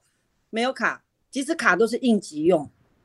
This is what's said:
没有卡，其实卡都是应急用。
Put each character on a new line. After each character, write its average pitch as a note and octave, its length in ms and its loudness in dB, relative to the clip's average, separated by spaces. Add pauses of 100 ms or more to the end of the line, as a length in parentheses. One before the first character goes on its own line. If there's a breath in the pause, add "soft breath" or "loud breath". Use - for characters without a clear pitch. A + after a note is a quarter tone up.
(500)
没 A3 120 -4
有 B3+ 100 0
卡， F#3+ 320 -4 (280)
其 C4+ 120 -6
实 D#4 120 -4
卡 A#3 200 2
都 A3+ 120 2
是 A3+ 100 -4
应 A3+ 220 2
急 D3+ 240 -8
用。 D#3+ 260 2 (360)